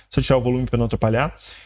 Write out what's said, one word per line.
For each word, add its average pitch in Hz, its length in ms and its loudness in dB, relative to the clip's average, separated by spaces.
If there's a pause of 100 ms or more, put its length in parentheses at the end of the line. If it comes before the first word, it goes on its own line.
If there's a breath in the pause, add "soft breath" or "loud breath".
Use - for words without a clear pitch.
só - 100 -2
tirar - 160 2
o 123 60 2
volume 127 240 0
pra 120 120 -2
não 117 100 2
atrapalhar. 113 460 0 (320 loud breath)